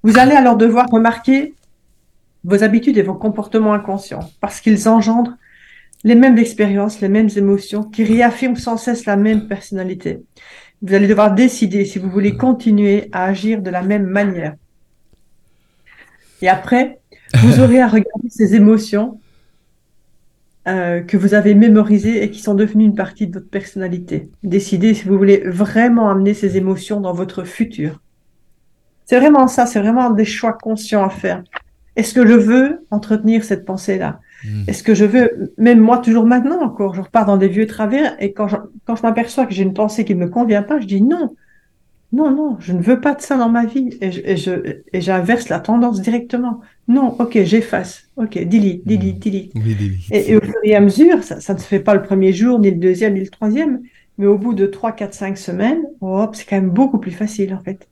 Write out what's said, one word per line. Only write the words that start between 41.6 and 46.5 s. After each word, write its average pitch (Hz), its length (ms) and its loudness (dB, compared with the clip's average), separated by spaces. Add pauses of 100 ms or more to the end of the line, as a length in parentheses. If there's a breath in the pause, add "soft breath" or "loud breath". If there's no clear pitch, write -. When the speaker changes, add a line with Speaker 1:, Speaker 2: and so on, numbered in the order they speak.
Speaker 1:
Non, 285 180 0
non, 285 280 -2
je 175 120 -10
ne 180 100 -2
veux 247 200 0
pas 285 140 -2
de 285 60 -16
ça - 160 -6
dans 233 120 0
ma 233 160 0
vie. 247 240 -4 (100)
Et 190 140 -6
je... - 100 -10
et 185 140 -2
je... 180 140 -6 (420)
et 185 80 -4
j'inverse 190 480 -2
la 160 100 -4
tendance 233 420 -2
directement. 240 600 -4 (260 loud breath)